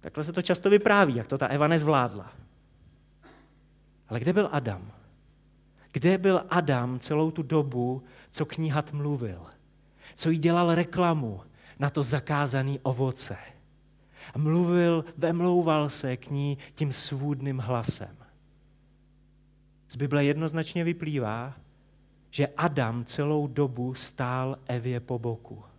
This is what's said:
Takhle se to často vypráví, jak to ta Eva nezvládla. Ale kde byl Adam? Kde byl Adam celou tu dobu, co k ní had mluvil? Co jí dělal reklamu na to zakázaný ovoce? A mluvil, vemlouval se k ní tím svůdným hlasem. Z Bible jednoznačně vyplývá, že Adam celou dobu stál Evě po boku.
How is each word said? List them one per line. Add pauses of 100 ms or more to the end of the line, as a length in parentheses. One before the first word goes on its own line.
Takhle
se
to
často
vypráví,
jak
to
ta
Eva
nezvládla. (1800)
Ale
kde
byl
Adam? (1000)
Kde
byl
Adam
celou
tu
dobu, (280)
co
k
ní
had
mluvil? (720)
Co
jí
dělal
reklamu (380)
na
to
zakázaný
ovoce? (960)
A
mluvil, (120)
vemlouval
se
k
ní (180)
tím
svůdným
hlasem. (1700)
Z
Bible
jednoznačně
vyplývá, (760)
že
Adam
celou
dobu
stál (100)
Evě
po
boku. (160)